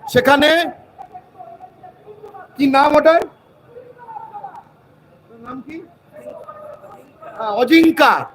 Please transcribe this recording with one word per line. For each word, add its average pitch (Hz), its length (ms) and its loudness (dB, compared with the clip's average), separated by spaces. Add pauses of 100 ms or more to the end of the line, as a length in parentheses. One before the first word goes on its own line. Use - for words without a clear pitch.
(120)
সেখানে 285 520 2 (1900)
কি 269 140 0
নাম 294 260 4
ওটার? 320 240 4 (2250)
নাম 247 200 -16
কি? 311 220 -18 (1500)
হ্যাঁ, 220 140 -8
অজিঙ্কা। 247 840 2